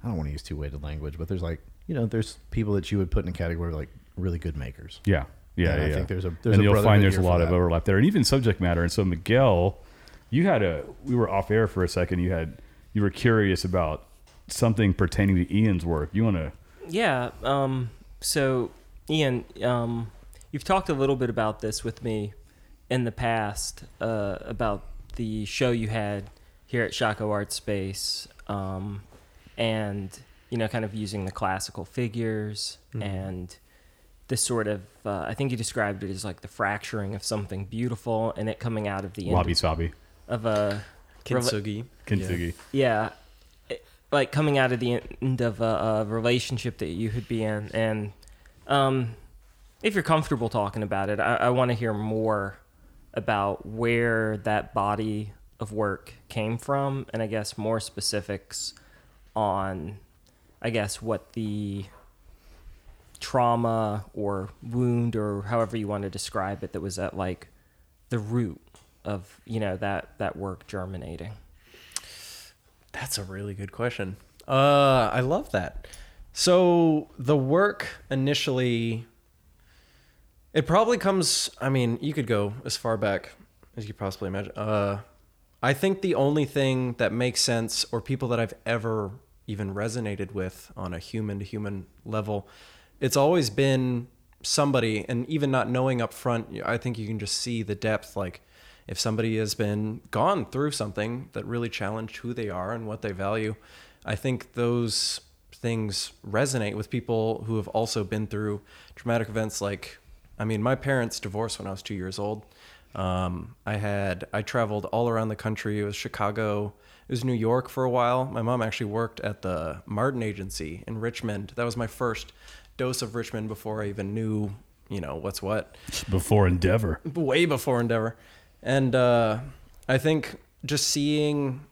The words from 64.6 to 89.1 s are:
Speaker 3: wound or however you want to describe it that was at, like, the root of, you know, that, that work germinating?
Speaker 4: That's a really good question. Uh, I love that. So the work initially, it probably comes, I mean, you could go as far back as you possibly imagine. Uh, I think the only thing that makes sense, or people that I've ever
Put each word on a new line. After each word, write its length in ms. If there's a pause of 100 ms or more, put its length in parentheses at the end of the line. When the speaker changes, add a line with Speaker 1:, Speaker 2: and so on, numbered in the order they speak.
Speaker 3:
wound 540
or 260
however 340
you 120
want 140
to 80
describe 520
it 100
that 80
was 180
at, 180
like, 320 (600)
the 80
root 420 (480)
of, 360
you 160
know, 180
that, 220 (180)
that 180
work 300
germinating? 640 (1600)
Speaker 4:
That's 260
a 60
really 300
good 180
question. 440 (300)
Uh, 680
I 80
love 320
that. 340 (460)
So 760 (100)
the 180
work 500 (240)
initially, 960 (1500)
it 140
probably 320
comes, 520 (100)
I 80
mean, 320
you 120
could 140
go 280 (100)
as 120
far 200
back 360 (440)
as 120
you 60
possibly 340
imagine. 280
Uh, 440 (640)
I 120
think 280
the 120
only 300
thing 540
that 140
makes 280
sense, 520
or 80
people 280
that 120
I've 140 (100)
ever 460 (360)